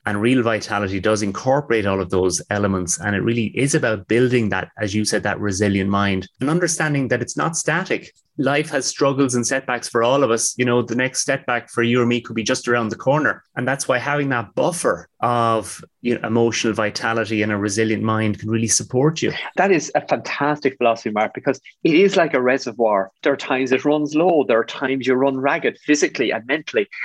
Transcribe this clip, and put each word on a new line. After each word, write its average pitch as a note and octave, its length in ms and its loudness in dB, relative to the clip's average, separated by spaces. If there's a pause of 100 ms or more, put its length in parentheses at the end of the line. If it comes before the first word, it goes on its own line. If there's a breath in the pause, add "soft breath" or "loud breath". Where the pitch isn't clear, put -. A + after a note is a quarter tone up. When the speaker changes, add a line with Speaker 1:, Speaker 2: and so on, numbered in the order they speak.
Speaker 1:
And G#2 160 -2
real B2 200 2
vitality G#2 580 -2
does G#2+ 220 2
incorporate A#2 640 0
all G2 140 0
of F2+ 100 -4
those F#2 300 2 (100)
elements. G2 500 -2
And G2+ 160 -2
it G2 40 -2
really A2+ 260 0 (120)
is C#3 160 0
about A2+ 340 -2
building A#2+ 420 2
that, F#2+ 200 -4 (100)
as G#2 140 -4
you G#2+ 100 0
said, G2+ 200 -2
that G2+ 160 -2
resilient G2+ 500 0
mind G2 380 0 (120)
and C3 80 -2
understanding D#3 600 0
that A#2+ 120 0
it's - 160 -6
not D#3+ 200 -2
static. E3 580 -4 (240)
Life C#3+ 300 0
has C#3 160 -2
struggles C3+ 500 0
and A#2+ 120 0
setbacks C3+ 420 -4
for A2+ 140 2
all C3+ 200 4
of A#2+ 80 4
us. A2+ 280 0
You B2 80 2
know, A#2+ 160 4
the A#2 120 -4
next B2+ 300 -2
setback B2+ 460 -4
for A#2+ 120 -2
you A#2+ 200 2
or A#2 40 4
me A#2+ 140 2
could A#2 160 -10
be A2+ 60 -2
just B2 260 -2
around A#2+ 220 0
the F2+ 60 -6
corner. C3+ 460 0 (120)
And B2+ 120 -4
that's C3+ 220 -4
why B2+ 80 2
having C#3+ 320 -2
that A#2+ 260 -4
buffer C3+ 540 -2 (120)
of, A2+ 640 0 (200)
you A#2+ 160 -2
know, A2 100 -6
emotional A2+ 460 2
vitality G#2+ 680 -2
and G#2+ 100 0
a G#2 60 0
resilient G#2 460 0
mind A2 360 0
can G#2+ 120 -6
really A2+ 180 0
support C3+ 540 0
you. G#2+ 100 0 (240 loud breath)
Speaker 2:
That G3 160 4
is D#3 220 0
a - 120 0
fantastic C#3+ 720 -2
philosophy, A#2 360 0
Mark, G#2 200 0
because - 300 -4 (200 loud breath)
it E3 120 2
is F#3+ 200 6
like E3 200 2
a B2+ 80 2
reservoir. A#2 680 2 (120)
There D3 100 2
are C3 60 0
times C3 340 0
it C3+ 140 0
runs D3 280 0
low. D#3+ 320 4
There A2+ 120 4
are A#2 80 2
times C3+ 400 -4
you B2+ 80 4
run C3 240 2
ragged C#3 400 0
physically D3 520 0
and A2+ 160 -4
mentally. C3 420 -2 (160 loud breath)